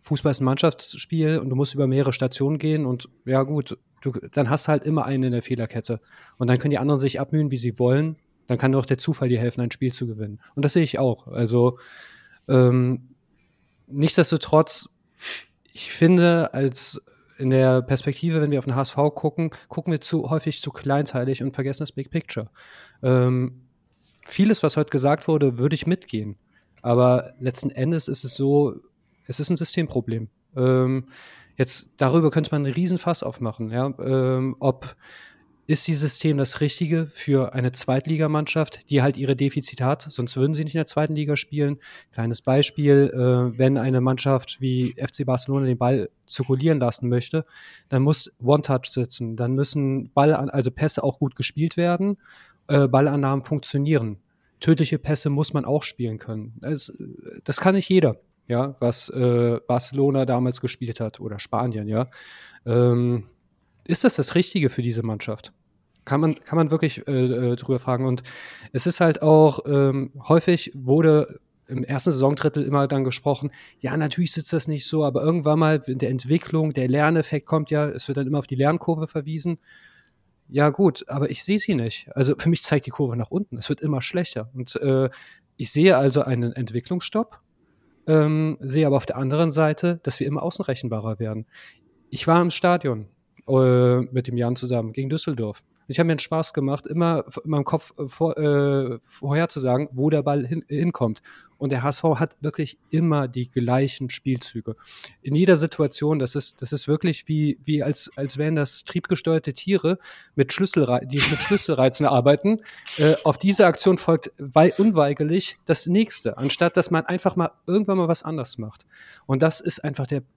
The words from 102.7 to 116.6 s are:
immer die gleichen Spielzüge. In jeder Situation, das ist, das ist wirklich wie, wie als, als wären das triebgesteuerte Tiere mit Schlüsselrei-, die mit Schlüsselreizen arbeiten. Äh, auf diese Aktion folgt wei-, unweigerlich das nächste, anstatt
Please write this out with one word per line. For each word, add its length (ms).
immer 360
die 240
gleichen 600
Spielzüge. 680
In 120
jeder 220
Situation, 600
das 160
ist, 260
das 140
ist 140
wirklich 380
wie, 380
wie 180
als, 340
als 200
wären 180
das 300
triebgesteuerte 720
Tiere 440
mit 180
Schlüsselrei-, 540
die 100
mit 240
Schlüsselreizen 640
arbeiten. 560
Äh, 160
auf 140
diese 260
Aktion 320
folgt 400
wei-, 400
unweigerlich 880
das 220
nächste, 500
anstatt 400